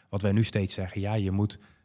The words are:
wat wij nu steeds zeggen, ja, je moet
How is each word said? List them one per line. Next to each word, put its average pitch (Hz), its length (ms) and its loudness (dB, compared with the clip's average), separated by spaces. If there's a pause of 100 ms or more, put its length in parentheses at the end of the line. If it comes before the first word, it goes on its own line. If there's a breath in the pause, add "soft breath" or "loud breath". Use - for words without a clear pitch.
wat 98 120 -2
wij 101 100 2
nu 107 120 6
steeds 98 300 0
zeggen, 98 280 -6
ja, 104 120 -2
je 98 180 0
moet 101 280 0 (260 soft breath)